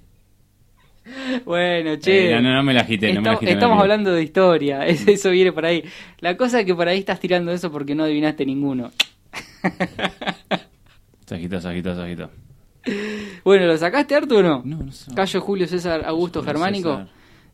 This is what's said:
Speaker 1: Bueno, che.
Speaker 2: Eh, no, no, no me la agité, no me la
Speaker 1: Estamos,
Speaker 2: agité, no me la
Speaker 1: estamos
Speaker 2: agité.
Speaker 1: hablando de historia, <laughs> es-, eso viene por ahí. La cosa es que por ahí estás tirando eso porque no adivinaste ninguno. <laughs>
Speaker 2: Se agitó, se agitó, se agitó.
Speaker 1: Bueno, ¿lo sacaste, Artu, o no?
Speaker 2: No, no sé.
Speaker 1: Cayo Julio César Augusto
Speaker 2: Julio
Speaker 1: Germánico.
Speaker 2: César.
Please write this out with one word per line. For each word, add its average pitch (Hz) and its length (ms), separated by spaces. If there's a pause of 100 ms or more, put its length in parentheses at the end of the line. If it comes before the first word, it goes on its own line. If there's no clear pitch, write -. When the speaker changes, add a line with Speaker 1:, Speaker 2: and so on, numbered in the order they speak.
(1400)
Speaker 1:
Bueno, 170 520
che. 185 340
Speaker 2:
Eh, - 60
no, 120 60
no, 131 140
no 139 60
me 135 120
la 120 80
agité, 107 320
no 101 80
me 220 60
la 220 40
Speaker 1:
Estamos, 226 60
Speaker 2:
agité, - 80
no - 0
me 180 60
la 202 60
Speaker 1:
estamos 233 200
Speaker 2:
agité. 202 40
Speaker 1:
hablando 202 300
de 165 100
historia, 151 640
<laughs> - 0
es-, 170 220
eso 202 220
viene 185 220
por 160 120
ahí. 165 180 (360)
La 180 180
cosa 247 240
es 196 60
que 180 80
por 170 140
ahí 185 100
estás 190 220
tirando 175 320
eso 180 200
porque 143 220
no 156 100
adivinaste 151 400
ninguno. 135 460 (420)
<laughs> - 380 (1600)
Speaker 2:
Se 95 100
agitó, 87 240
se 90 80
agitó, 87 260
se 90 80
agitó. 85 260 (1160)
Speaker 1:
Bueno, 190 220
¿lo 165 120
sacaste, 262 380
Artu, 254 220
o 196 40
no? 147 220
Speaker 2:
No, 156 180
no 135 80
sé. - 240
Speaker 1:
Cayo 185 260
Julio 190 280
César 170 360
Augusto 165 360
Speaker 2:
Julio 143 140
Speaker 1:
Germánico. 175 360
Speaker 2:
César. 98 180 (460)